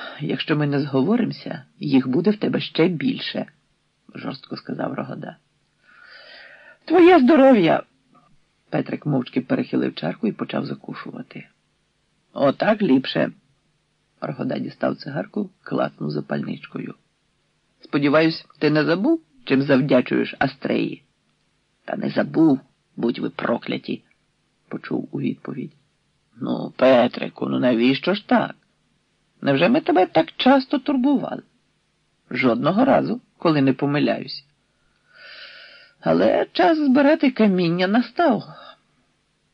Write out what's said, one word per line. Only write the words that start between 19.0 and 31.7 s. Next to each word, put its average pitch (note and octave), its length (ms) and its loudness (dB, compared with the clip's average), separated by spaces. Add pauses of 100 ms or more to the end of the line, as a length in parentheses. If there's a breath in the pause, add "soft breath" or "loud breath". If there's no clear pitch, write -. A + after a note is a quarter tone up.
чим C3+ 160 2
завдячуєш C3 800 0
Астреї?» - 640 -4 (840)
«Та - 100 -8
не - 140 -6
забув, C#3+ 500 2 (360)
будь - 240 -4
ви - 100 -6
прокляті», - 760 -6 (640)
почув - 420 -8
у C#3+ 100 -8
відповідь. - 520 -8 (680)
«Ну, A#2+ 360 -8
Петрику, B2 720 0
ну C3 100 -4
навіщо B2+ 540 0
ж G3+ 140 -8
так? - 280 -2 (840)
Невже C#3 280 2
ми D4+ 120 2
тебе F4+ 240 2
так D#4+ 260 0
часто C4+ 480 2
турбували?» C#4 640 -2 (880)